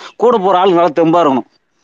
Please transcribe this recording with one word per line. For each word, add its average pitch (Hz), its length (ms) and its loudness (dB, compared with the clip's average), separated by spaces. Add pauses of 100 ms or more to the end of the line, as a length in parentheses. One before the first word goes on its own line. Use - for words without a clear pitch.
(160)
கூட 233 200 0
போற 185 220 0
ஆளு 190 140 2
நல்லா 170 160 2
தெம்பா 165 360 0
இருக்கணும். 135 240 -2 (360)